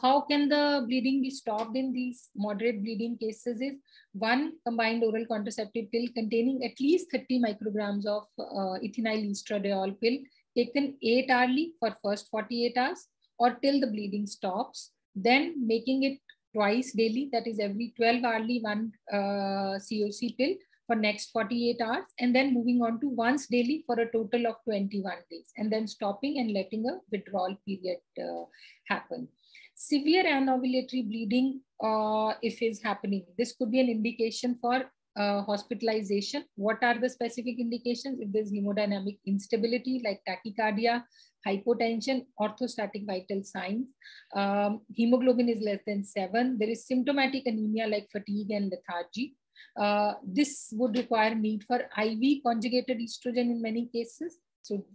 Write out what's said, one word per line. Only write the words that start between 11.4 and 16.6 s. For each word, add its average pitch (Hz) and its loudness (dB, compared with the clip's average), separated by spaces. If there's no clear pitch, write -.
for 220 -2
first 208 -2
forty-eight 240 -2
hours 294 0
or 240 6
till 277 6
the 262 0
bleeding 208 -4
stops, - -6
then 269 4
making 233 2
it 269 -2
twice 214 2